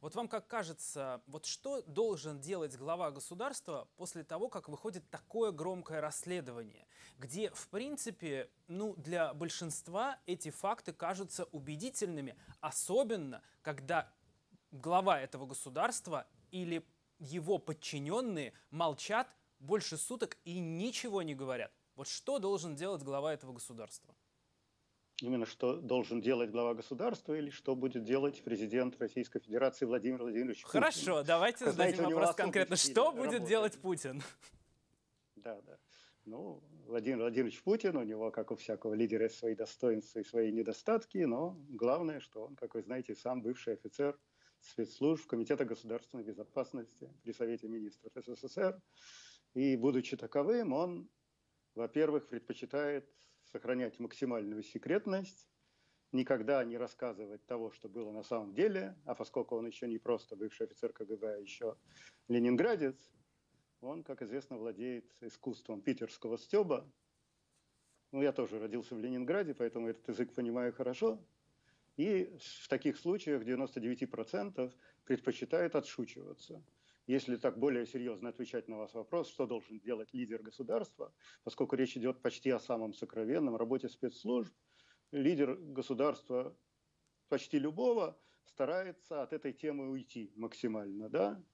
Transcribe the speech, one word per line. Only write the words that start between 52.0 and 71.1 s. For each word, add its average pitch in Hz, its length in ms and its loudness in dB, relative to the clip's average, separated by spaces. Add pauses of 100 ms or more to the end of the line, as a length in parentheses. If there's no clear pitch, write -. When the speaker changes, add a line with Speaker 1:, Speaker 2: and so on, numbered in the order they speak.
Speaker 2:
предпочитает 139 800 -2 (380)
сохранять 120 540 -2
максимальную 110 640 -2
секретность, 190 840 -2 (640)
никогда 127 500 4
не 117 140 -2
рассказывать 107 720 -6
того, 113 260 -4
что - 160 -16
было 107 240 -6
на 107 100 -8
самом 104 320 -4
деле, 190 400 2 (120)
а 127 80 -2
поскольку - 420 -2
он 113 100 -2
еще 117 200 -6
не 113 120 -2
просто 113 380 -2
бывший 107 300 -4
офицер - 260 -4
К - 120 -8
Г 107 120 -4
Б, 107 180 -2
а 104 40 -6
еще 110 380 -6 (520)
ленинградец, 131 840 4 (680)
он, 151 240 -8
как 135 180 -8
известно, 123 360 -6
владеет 113 520 -6 (120)
искусством 113 580 -8
питерского 117 560 -2
стеба. 170 500 2 (1300)
Ну, 139 100 0
я 143 100 4
тоже 113 280 -2
родился 110 340 -4
в 113 40 -6
Ленинграде, 127 560 0
поэтому 117 340 -2
этот 113 200 -6
язык 120 260 -2
понимаю 123 380 0
хорошо. 135 460 0 (800)